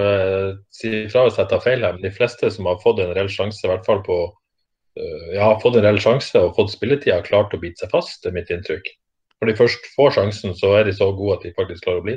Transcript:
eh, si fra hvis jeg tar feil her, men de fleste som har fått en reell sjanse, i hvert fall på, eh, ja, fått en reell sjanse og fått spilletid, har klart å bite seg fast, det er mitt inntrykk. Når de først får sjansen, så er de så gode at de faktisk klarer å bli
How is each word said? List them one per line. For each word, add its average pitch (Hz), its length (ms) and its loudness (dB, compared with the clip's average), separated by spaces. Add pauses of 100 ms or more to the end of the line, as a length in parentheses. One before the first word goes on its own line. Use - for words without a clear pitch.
eh, 98 420 2 (240)
si 113 220 -6 (180)
fra 127 140 6
hvis 113 160 2
jeg 95 100 0
tar - 140 0
feil 123 180 2
her, 90 140 -2
men 92 80 -10
de 98 100 -6
fleste 117 360 0
som 92 180 -6
har 90 160 -2
fått 107 180 2
en 87 140 -4
reell 98 140 -2
sjanse, 101 340 -6
i 92 80 0
hvert 92 160 -4
fall 101 180 0
på, 90 140 0 (720)
eh, 80 400 -10
ja, 101 240 4
fått 120 220 4
en 101 80 4
reell 104 100 2
sjanse 120 400 2
og 90 160 2
fått 101 220 0
spilletid, 131 400 0
har 85 100 -6
klart 104 300 0
å - 20 -12
bite 85 240 -10
seg 101 80 -6
fast, - 320 -4
det 90 80 -6
er 90 80 -6
mitt 85 160 -6
inntrykk. 80 320 -8 (540)
Når 113 80 0
de 110 80 -2
først 120 380 2
får 139 200 4
sjansen, 104 400 -2
så 98 220 2
er 110 80 6
de 98 80 -2
så 98 240 2
gode 98 220 -2
at - 80 -16
de 85 120 -14
faktisk 87 240 -6
klarer 90 200 -2
å - 20 -14
bli 107 100 -4